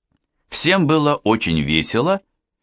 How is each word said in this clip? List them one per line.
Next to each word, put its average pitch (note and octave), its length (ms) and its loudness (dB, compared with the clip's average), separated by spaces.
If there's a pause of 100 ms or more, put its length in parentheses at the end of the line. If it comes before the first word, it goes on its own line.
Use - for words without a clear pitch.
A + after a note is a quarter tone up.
(480)
Всем F3 380 0
было D3 300 2
очень G#2 440 -2
весело, F#2 600 -2 (420)